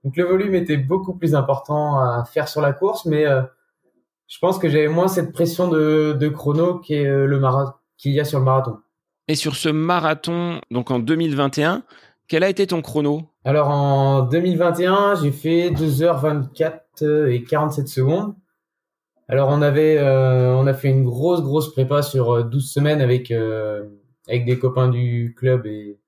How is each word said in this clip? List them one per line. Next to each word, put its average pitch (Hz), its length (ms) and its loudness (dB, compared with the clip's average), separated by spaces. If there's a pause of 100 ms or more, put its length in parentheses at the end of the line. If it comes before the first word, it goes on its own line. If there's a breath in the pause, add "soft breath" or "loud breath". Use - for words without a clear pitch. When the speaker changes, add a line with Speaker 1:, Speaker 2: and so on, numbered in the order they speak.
Speaker 1:
Donc 135 140 -6
le 180 60 0
volume 190 300 0
était 151 220 0
beaucoup 180 380 -2
plus 156 200 0
important 143 640 0
à 120 320 0
faire 151 180 -2
sur 151 120 -4
la 143 140 0
course, 202 320 -2
mais, 151 200 2
euh, 135 140 2 (840)
je - 120 -20
pense 185 200 0
que 175 100 0
j'avais 151 200 2
moins 175 200 0
cette 180 240 -2
pression 170 360 -2
de, 151 440 2
de 143 160 0
chrono 156 460 0
qu'est, 147 320 -2
euh, 139 180 2
le 139 160 0
mara-, 131 400 -2 (160)
qu'il 139 160 -4
y 143 80 2
a 147 40 0
sur 147 140 -2
le 131 60 2
marathon. 127 320 0 (520)
Speaker 2:
Et 156 60 0
sur 143 220 -4
ce 160 140 -2
marathon, 170 920 -2 (100)
donc 120 200 -4
en 127 80 0
deux 131 180 0
mille 160 180 0
vingt 139 220 0
et 151 80 0
un, 175 180 0 (460 soft breath)
quel 165 160 2
a 196 60 2
été 190 160 0
ton 175 160 -2
chrono ? 151 480 -4 (140)
Speaker 1:
Alors 143 260 2
en 139 520 2
deux 135 180 0
mille 180 180 0
vingt 170 200 2
et 180 80 2
un, 202 280 2
j'ai 147 180 -2
fait 170 380 0
deux 143 320 0
heures 156 160 2
vingt-quatre, 151 840 -4
euh, 151 300 2
et 120 120 -2
quarante-sept 151 440 -2
secondes. 170 460 -2 (960)
Alors 135 220 2
on 147 120 2
avait, 151 360 4
euh, 131 580 4
on 131 100 4
a 135 80 2
fait 135 140 -2
une 135 160 4
grosse, 147 360 0
grosse 147 320 -2
prépa 135 300 0
sur, 127 300 0
euh, 117 100 2
douze 127 280 -2
semaines 147 300 0
avec, 123 300 0
euh, 110 540 -4 (440)
avec 120 160 -2
des 123 140 0
copains 127 300 0
du 120 480 -2
club 127 300 0
et 104 420 -12